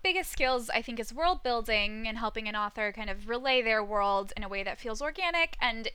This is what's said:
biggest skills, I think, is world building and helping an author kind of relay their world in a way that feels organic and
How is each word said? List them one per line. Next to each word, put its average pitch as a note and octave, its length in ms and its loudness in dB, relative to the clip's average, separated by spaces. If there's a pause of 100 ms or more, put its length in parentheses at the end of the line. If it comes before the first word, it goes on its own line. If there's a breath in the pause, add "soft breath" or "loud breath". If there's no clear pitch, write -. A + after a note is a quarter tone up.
biggest F#4 300 2
skills, B3+ 380 2
I A3+ 120 0
think, A#3 180 -8
is G#3+ 120 -6
world E4+ 300 2
building A3 640 0
and A3 120 -4
helping A3 300 -2
an G#3+ 80 -4
author G#3 360 -2
kind G#3+ 180 -6
of G3+ 180 -4
relay B3+ 340 2
their A3 220 4
world G3+ 520 2
in G#3+ 80 -4
a G3 40 -6
way G3 140 -4
that F#3+ 160 -4
feels A3+ 240 -4
organic E4 580 0
and A3+ 340 0